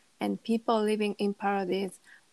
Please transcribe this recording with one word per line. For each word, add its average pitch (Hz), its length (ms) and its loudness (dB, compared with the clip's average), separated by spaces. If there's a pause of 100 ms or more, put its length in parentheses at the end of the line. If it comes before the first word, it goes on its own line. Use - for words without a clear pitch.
(200)
and 202 220 -2
people 226 400 0
living 214 340 0
in 202 160 0
Paradise 196 680 -2 (320)